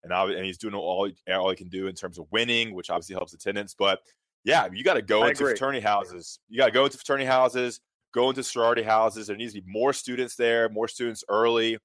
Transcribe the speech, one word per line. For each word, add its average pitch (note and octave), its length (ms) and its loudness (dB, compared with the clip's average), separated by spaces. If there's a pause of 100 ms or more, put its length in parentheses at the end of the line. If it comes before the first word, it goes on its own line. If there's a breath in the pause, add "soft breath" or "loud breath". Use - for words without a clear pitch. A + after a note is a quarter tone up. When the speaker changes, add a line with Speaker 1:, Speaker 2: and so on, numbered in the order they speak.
Speaker 1:
and E2+ 80 -8
ob-, F#2+ 180 2
and F#2 160 -4
he's F#2 120 -8
doing G#2+ 160 -8
all F#2 320 -2
he, F#2+ 260 -8
all F#2+ 180 2
he F#2+ 60 0
can F2+ 140 -16
do F#2+ 180 -6
in F#2 80 -8
terms F2+ 240 -12
of D#2+ 120 -12
winning, A#2 420 0
which F2+ 160 -10
obviously F2 260 -4
helps F2+ 180 -8
attendance. G2+ 440 -6
But, G2 240 2 (420)
yeah, D3+ 280 2
you G2+ 120 -10
gotta E3 180 4
go G#2 220 2
Speaker 2:
I A#2+ 60 4
Speaker 1:
into D3 140 -2
Speaker 2:
agree. C3 100 2
Speaker 1:
fraternity C3 280 -2
houses. F#2+ 680 -2
You A2 100 -10
gotta A2+ 140 6
go C3 140 6
into C3+ 120 -2
fraternity C#3 280 -2
houses, B2+ 540 2 (340)
go B2 160 4
into C3 140 -4
sorority A#2 400 2
houses. A2 440 2
There G2+ 100 -6
needs A2+ 160 -10
to G2+ 80 -10
be F#2 100 -18
more B2+ 220 2
students B2 420 -6
there, A#2 340 2
more G#2+ 180 -4
students A#2 420 -6
early. A2+ 560 2